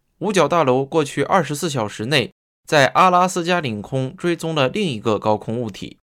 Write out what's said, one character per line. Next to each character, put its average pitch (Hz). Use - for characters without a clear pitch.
五 196
角 170
大 165
楼 131
过 156
去 143
二 180
十 147
四 175
小 131
时 107
内 127
在 143
阿 180
拉 180
斯 180
加 175
领 113
空 131
追 175
踪 165
了 135
另 208
一 120
个 107
高 107
空 113
物 120
体。 -